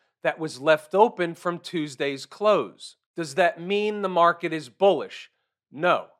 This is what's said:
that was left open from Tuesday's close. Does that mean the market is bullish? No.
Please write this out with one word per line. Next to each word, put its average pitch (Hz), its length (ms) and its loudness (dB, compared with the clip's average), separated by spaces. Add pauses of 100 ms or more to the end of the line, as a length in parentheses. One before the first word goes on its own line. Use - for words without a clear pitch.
(240)
that 160 160 -2
was 143 180 -8
left 151 380 0
open 190 400 2
from 175 240 -6
Tuesday's 143 680 -6
close. 185 720 -2 (180)
Does 147 220 -8
that 170 240 2
mean 208 420 -2
the 190 60 -2
market 170 440 2
is 151 160 -8
bullish? 151 600 0 (400)
No. 143 360 0 (140)